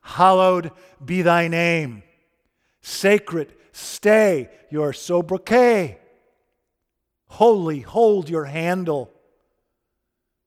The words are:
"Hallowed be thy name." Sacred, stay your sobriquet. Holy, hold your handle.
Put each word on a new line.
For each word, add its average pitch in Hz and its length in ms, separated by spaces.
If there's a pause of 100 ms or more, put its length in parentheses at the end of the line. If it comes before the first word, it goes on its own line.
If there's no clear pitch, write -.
"Hallowed 185 680 (320)
be 175 200
thy 170 260
name." 165 540 (800)
Sacred, 196 720 (180)
stay 202 800 (180)
your 147 240
sobriquet. 185 1040 (1300)
Holy, 180 520
hold 202 480
your 160 160
handle. 165 680 (1400)